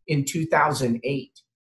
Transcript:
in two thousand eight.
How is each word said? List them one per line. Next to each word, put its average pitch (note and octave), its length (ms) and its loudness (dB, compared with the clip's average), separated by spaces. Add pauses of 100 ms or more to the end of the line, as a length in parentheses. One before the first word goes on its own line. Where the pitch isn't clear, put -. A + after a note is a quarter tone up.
in C#3+ 180 2
two D#3+ 200 -2
thousand C#3 580 2
eight. C3+ 380 -6 (320)